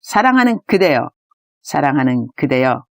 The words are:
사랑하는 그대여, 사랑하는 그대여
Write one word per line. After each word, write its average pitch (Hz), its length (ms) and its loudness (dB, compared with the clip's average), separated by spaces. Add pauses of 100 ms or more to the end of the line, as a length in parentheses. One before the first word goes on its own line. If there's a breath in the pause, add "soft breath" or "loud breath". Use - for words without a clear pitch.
사랑하는 247 640 0
그대여, 175 440 0 (520)
사랑하는 131 760 -2
그대여 127 560 0